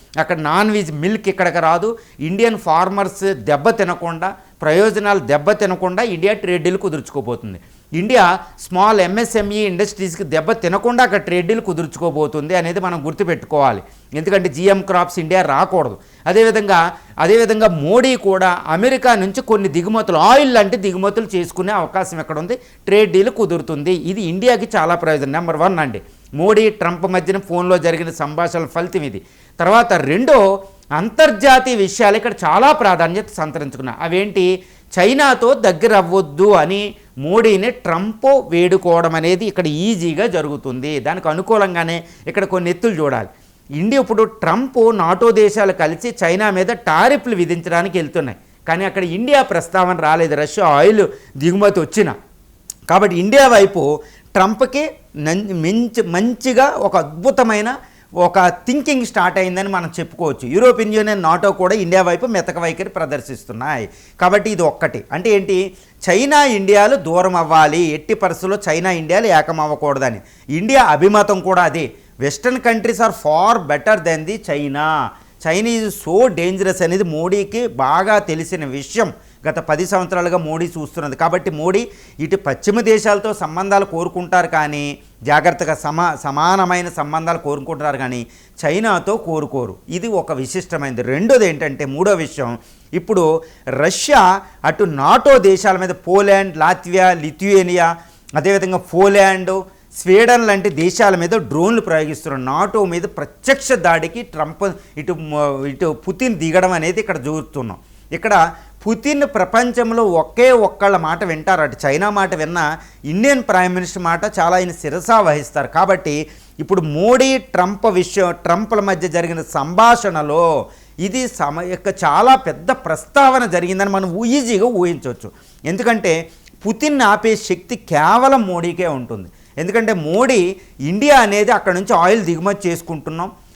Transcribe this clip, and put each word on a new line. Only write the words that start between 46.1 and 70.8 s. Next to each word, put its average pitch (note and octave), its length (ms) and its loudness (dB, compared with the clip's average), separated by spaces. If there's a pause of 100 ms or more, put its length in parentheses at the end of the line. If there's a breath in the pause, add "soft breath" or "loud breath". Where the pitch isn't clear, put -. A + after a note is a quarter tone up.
చైనా F#3+ 260 0
మీద F#3 160 0
టారిఫ్లు G3+ 720 2
విధించడానికి E3+ 600 -2
వెళ్తున్నాయి, D3 400 -4 (300 soft breath)
కానీ G3 160 -2
అక్కడ F#3+ 200 -4
ఇండియా A#3+ 380 2
ప్రస్తావన F3+ 540 0
రాలేదు, D#3+ 380 0
రష్యా D3+ 320 0
ఆయిల్ E3 420 4 (280 loud breath)
దిగుమతి F#3 440 2
వచ్చినా. D#3+ 340 0 (760)
కాబట్టి F#3 260 4
ఇండియా A#3 320 6
వైపు F#3 540 4 (300 loud breath)
ట్రంప్కి B3+ 580 0 (260)
నం-, F3 360 -4
మించి, G#3 500 0
మంచిగా A3+ 640 0
ఒక G3+ 300 -2
అద్భుతమైన G#3+ 800 0 (380 soft breath)
ఒక F3+ 340 4
థింకింగ్ B3 580 -2
స్టార్ట్ F#3 320 0
అయిందని F#3 300 -2
మనం F3 220 -4 (100)
చెప్పుకోవచ్చు. D#3+ 480 -6
యూరోపియన్ G#3+ 460 4
యూనియన్, G#3 280 0
నాటో E3+ 300 2
కూడా F#3 220 0
ఇండియా F#3 280 2
వైపు F3 240 0
మెతక F#3 320 -4
వైఖరి E3+ 300 -6
ప్రదర్శిస్తున్నాయి. C3 1000 -8 (320 soft breath)
కాబట్టి G3+ 300 2
ఇది F3+ 120 -2
ఒక్కటి. D3 500 -2
అంటే F3+ 180 -2
ఏంటి? F#3+ 440 0 (360 soft breath)
చైనా C#4 340 4
ఇండియాలు G#3 520 4
దూరం F3+ 400 0
అవ్వాలి, D#3+ 460 4
ఎట్టి D#3 320 -2
పరిస్థితుల్లో F#3 440 -2 (100)
చైనా E3 220 0
ఇండియాలు F3 360 0
ఏకం E3 340 2
అవ్వకూడదని C#3 600 -2 (280 soft breath)
ఇండియా A3 360 2